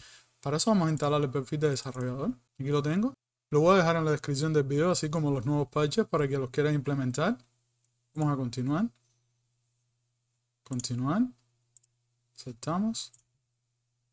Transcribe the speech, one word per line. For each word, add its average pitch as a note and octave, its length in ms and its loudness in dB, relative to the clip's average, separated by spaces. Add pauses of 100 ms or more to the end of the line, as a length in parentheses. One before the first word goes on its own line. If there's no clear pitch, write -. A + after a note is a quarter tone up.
(400)
Para C#3+ 160 -2
eso A3 160 2
vamos F3 160 4
a - 20 2
instalar D3 320 0
el C3+ 80 -2
perfil D3 300 -4
de D3+ 100 2
desarrollador. C3 600 -4 (260)
Aquí C3+ 100 -6
lo D3 140 2
tengo. G3 320 0 (360)
Lo D3 100 4
voy F3+ 140 6
a - 20 8
dejar E3 180 4
en D#3+ 100 0
la D#3 60 2
descripción D3 420 -2
del D3 120 4
video, C#3+ 260 2
así E3 180 0
como D3+ 220 0
los C3 160 -2
nuevos D3 220 0
parches D3+ 400 0
para D3 180 0
que C#3 100 -4
los C3 140 -4
quieran D3 240 0
implementar. C#3+ 640 -2 (760)
Vamos D3+ 180 0
a C#3 40 0
continuar. C3+ 540 -2 (1700)
Continuar. B2+ 580 -2 (1120)
Aceptamos. F3+ 800 -6 (1000)